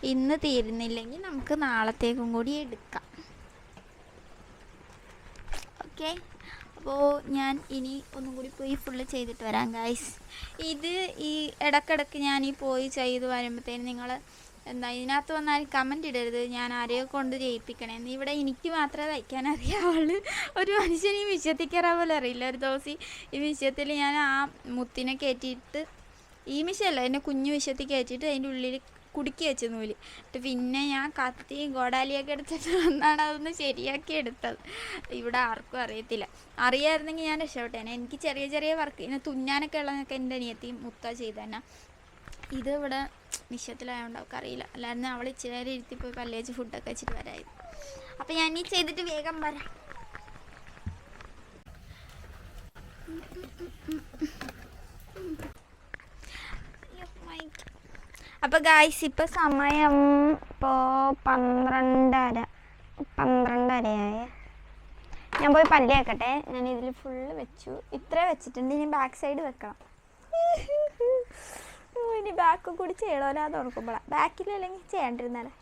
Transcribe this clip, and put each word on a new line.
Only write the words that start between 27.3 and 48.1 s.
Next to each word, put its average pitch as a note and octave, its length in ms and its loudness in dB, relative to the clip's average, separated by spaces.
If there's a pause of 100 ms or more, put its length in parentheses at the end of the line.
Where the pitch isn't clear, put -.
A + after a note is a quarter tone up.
മിഷ്യത്തിൽ C#4 380 -2
കയറ്റിയിട്ട് B3+ 380 -2
അതിൻ്റെ C4+ 220 -2
ഉള്ളിൽ B3+ 240 -4 (380)
കുടുക്കി C#4+ 340 -4
വെച്ച് C4 240 -2
നൂല്. A3 240 -6
എന്നിട്ട് - 500 -14
പിന്നെ B3+ 340 0 (120)
ഞാൻ C4+ 140 -2 (120)
കത്തിയും C#4 580 -4
കോടാലിയൊക്കെ C4+ 580 0
എടുത്തിട്ട് D#4+ 360 -6 (140)
വന്നാണ് D4+ 420 6
അതൊന്ന് D4+ 240 -2 (100)
ശരിയാക്കി C4+ 600 -2
എടുത്തത്. A#3+ 380 -6 (600)
ഇവിടെ A#3+ 200 0 (100)
ആർക്കും A3+ 360 -6
അറിയത്തില്ല. A3 420 -6 (400)
അറിയായിരുന്നെങ്കിൽ D#4 640 2
ഞാൻ D#4 140 0
രക്ഷപ്പെട്ടേനെ. A#3 520 -8
എനിക്ക് A#3+ 300 -8
ചെറിയ C#4 260 -2
ചെറിയ D#4 280 2
വർക്ക്, D4 260 -6
ഇങ്ങനെ C4 220 -4
തുന്നാനൊക്കെ C#4 540 0
ഉള്ളതൊക്കെ C#4 380 -4
എൻ്റെ B3+ 200 -4
അനിയത്തിയും A#3+ 440 -8
മുത്ത A#3 360 -8
ചെയ്ത് A3 200 -8
തന്നെ. G#3+ 200 -10 (1000)
ഇത് B3+ 180 -2
ഇവിടെ C#4 240 -2 (500)
മിഷ്യത്തിലായതുകൊണ്ട് A#3+ 680 -10
അവൾക്ക് B3+ 200 -12
അറിയില്ല. B3+ 240 -8 (120)
അല്ലായിരുന്നു A#3+ 400 -6
അവൾ A#3+ 160 -6
ഇച്ചിരി B3 240 -10
നേരം B3 200 -6
ഇരുത്തി A#3+ 240 -12
പോയി B3 180 -8
പല്ലേച്ച് A#3+ 400 -8
ഫുഡൊക്കെ A#3 320 -8
വെച്ചിട്ട് - 280 -6
വരായിരുന്നു. - 360 -12 (680)